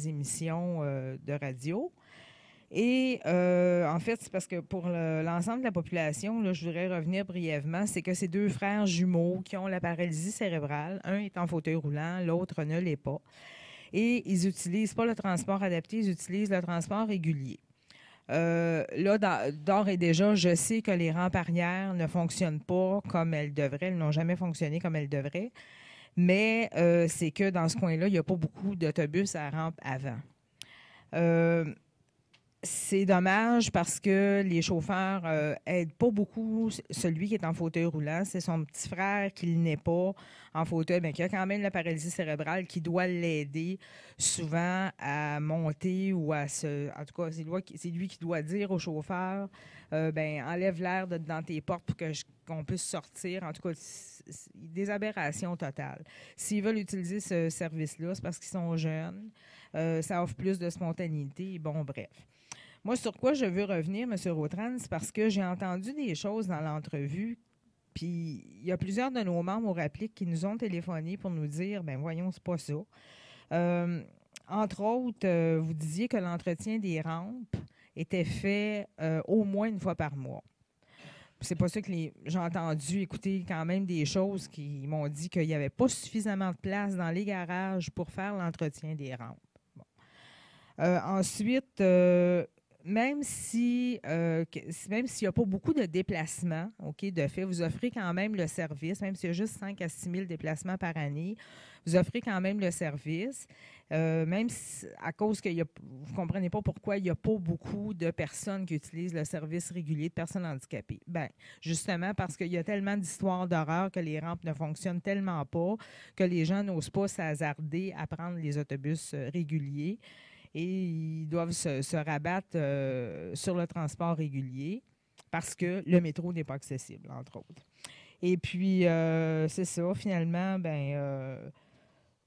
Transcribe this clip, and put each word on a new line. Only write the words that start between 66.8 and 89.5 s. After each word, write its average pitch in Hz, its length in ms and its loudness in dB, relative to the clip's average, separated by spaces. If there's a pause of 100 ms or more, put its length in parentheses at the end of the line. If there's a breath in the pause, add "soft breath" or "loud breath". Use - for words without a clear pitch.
puis 165 520 -6 (140)
il 127 60 -12
y 180 80 2
a 180 40 0
plusieurs 214 320 0
de 254 120 -2
nos 175 200 0
membres 208 280 0
au 185 40 2
Rapplique 170 400 -2
qui 190 120 -4
nous 170 200 0
ont 208 120 -2
téléphoné 170 580 -4
pour 196 140 -6
nous 156 180 -2
dire, « 185 380 -4
Ben 135 120 -4
voyons, 165 320 -2
c'est - 140 -10
pas 175 140 -2
ça. » - 160 -4 (800 loud breath)
Euh, 175 500 2 (460)
entre 196 320 -2
autres, 233 440 0
euh, 165 380 4
vous 160 100 -2
disiez 160 360 -2
que 240 80 0
l'entretien 180 600 -2
des 180 220 0
rampes 180 560 -6 (400 soft breath)
était 170 300 0
fait, 208 600 0 (140)
euh, 160 300 0
au 208 160 6
moins 202 240 0
une 202 100 -4
fois 165 160 -2
par 147 220 -4
mois. 127 260 -8 (960 loud breath)
C'est - 160 -4
pas 175 140 4
ça 214 120 -2
que 196 80 -8
les, 165 240 -2 (120)
j'ai 170 140 0
entendu 165 600 0
écouter 190 480 -2
quand 160 160 -2
même 190 220 0
des 170 180 2
choses 190 460 0
qui 143 380 -8
m'ont 151 200 -2
dit 151 220 -6
qu'il 165 160 2
y 160 80 0
avait 147 160 0
pas 254 180 2
suffisamment 196 640 -2
de - 60 -6
place 196 400 -2
dans 165 140 0
les 185 120 0
garages 185 680 -2
pour - 200 -6
faire 202 240 -4
l'entretien 160 580 -4
des 135 220 -6
rampes. 117 240 -12 (340)